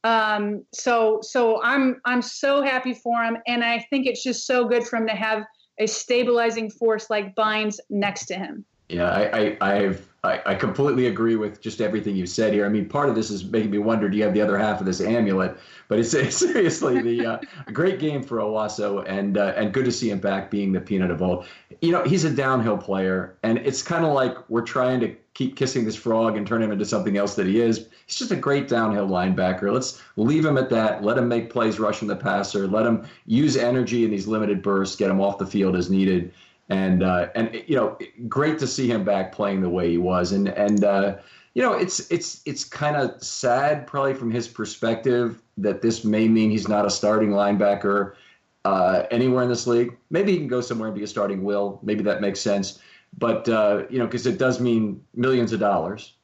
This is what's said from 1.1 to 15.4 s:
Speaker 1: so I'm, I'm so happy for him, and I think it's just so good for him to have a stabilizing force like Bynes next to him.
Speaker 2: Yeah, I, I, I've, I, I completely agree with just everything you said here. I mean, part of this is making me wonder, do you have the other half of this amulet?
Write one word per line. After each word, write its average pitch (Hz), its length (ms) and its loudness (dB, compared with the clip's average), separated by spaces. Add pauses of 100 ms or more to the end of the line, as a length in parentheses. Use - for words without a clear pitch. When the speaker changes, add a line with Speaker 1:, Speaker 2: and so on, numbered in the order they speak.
Speaker 1:
so 233 400 2
I'm, 262 420 2
I'm 247 180 0
so 277 400 0
happy 254 320 -2
for 233 280 -2
him, 226 240 -2
and 240 180 0
I 233 160 0 (100)
think 269 160 0
it's 226 160 -2
just 233 240 -4
so 247 200 2
good 233 200 2
for 240 100 -6
him 220 120 0
to 220 60 -2
have 214 300 -2 (340)
a 214 80 0
stabilizing 233 840 0
force 220 400 0
like 202 240 -2
Bynes 214 420 0 (140)
next 202 360 -2
to 185 80 -8
him. 190 300 -10 (240)
Speaker 2:
Yeah, 87 220 0
I, 104 280 0
I, 104 220 0
I've, 98 480 0 (140)
I, 92 240 -2
I - 80 0
completely 127 540 0
agree 113 260 0
with 107 260 -4
just 110 200 -10
everything 104 340 -2
you 92 100 -2
said 107 280 0
here. 104 120 2
I 101 40 0
mean, 104 200 0
part 143 200 0
of 113 80 0
this 107 140 -2
is 95 140 -6
making 104 280 -2
me 104 60 0
wonder, 104 300 0
do 98 80 0
you 107 60 2
have 98 100 2
the 104 80 2
other 101 160 2
half 104 220 0
of 95 80 -4
this 92 140 -2
amulet? 98 560 0 (320)